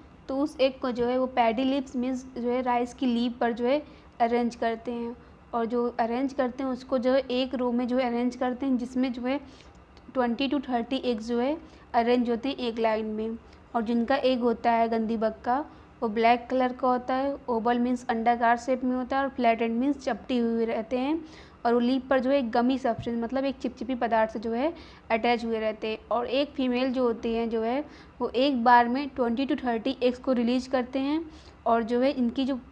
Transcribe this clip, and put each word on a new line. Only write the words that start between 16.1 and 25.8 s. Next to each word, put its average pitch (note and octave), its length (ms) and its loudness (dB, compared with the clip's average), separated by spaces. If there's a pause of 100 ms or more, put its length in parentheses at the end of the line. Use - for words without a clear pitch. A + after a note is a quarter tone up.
black A#3 360 4
color B3+ 260 0
का B3+ 160 -2
होता B3 260 0
है, C4+ 220 -2 (120)
oval A#3+ 300 0
means A#3+ 300 0
अंडाकार A#3 500 2
shape B3+ 260 -2
में B3+ 120 0
होता B3+ 200 -2
है, C4+ 60 0
और C#4 80 0
flattened A3+ 500 2
means C#4 240 0
चपटी B3 340 -2
हुए A#3 280 0
रहते A3+ 320 -2
हैं, D4+ 260 -2 (420)
और A#3+ 80 4
वो A#3+ 60 4
लीफ B3+ 280 2
पर C4+ 120 4
जो B3+ 100 0
है C#4+ 80 4
एक A#3+ 120 -2
गमी B3 280 2
substance A#3 440 -2
मतलब B3+ 220 -2
एक C4+ 120 -2
चिपचिपी B3 380 -6
पदार्थ A3+ 380 0
से A#3+ 60 -6
जो A3+ 140 -6
है C4+ 200 0 (380)
attach A3+ 340 2
हुए A3+ 160 -2
रहते A3 280 -4